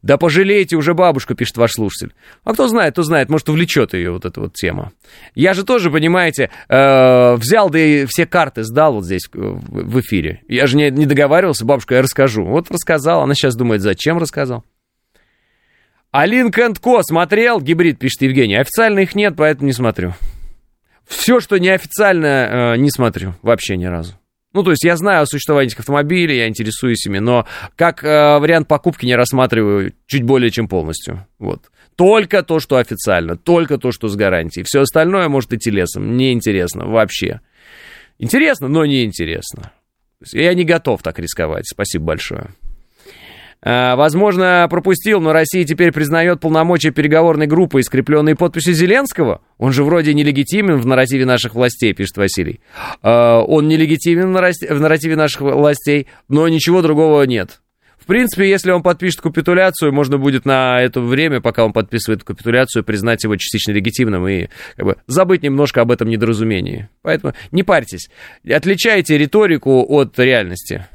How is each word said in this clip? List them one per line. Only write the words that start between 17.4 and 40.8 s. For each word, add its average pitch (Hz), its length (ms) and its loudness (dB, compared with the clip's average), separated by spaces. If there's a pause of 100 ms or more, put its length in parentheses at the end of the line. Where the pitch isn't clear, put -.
Гибрид, 160 380 0
пишет - 240 -4
Евгений. 131 340 2
Официально 202 440 0
их 190 160 -2
нет, 202 200 0
поэтому 151 300 0
не 135 60 0
смотрю. 110 400 -2 (960)
Все, 240 320 2
что 196 180 -2
неофициально, 156 1160 0
э, - 20 0
не 139 140 2
смотрю 98 520 -4
вообще 110 340 -2
ни 90 100 -6
разу. 87 280 -8 (380)
Ну, 196 100 -2
то 175 80 0
есть 151 140 0
я 175 120 2
знаю 175 260 0
о 139 40 0
существовании 143 400 -2
этих 113 140 -10
автомобилей, 147 560 -2
я 117 100 -2
интересуюсь 110 600 -4
ими, 98 120 -4
но 117 260 0 (300)
как, 165 300 -2
э, 147 340 4
вариант 151 300 2
покупки 151 360 -2
не 123 120 2
рассматриваю 113 800 0 (120)
чуть 139 160 -2
более 123 300 2
чем 113 160 -4
полностью. 90 580 -6 (140)
Вот. - 320 -10 (240)
Только 196 480 2
то, 160 160 -2
что 135 160 -2
официально, 90 600 -2
только 165 420 0
то, 127 120 -4
что 113 160 -8
с 101 80 -6
гарантией. 90 500 -2
Все 139 180 0
остальное 170 460 0
может 135 240 -4
идти 113 200 -4
лесом. 101 440 -4
Неинтересно 107 720 -2
вообще. 107 540 -2 (800)
Интересно, 262 480 -2
но 156 180 2
неинтересно. 104 840 -4 (580)
Я 165 240 0
не 175 80 0
готов 160 400 0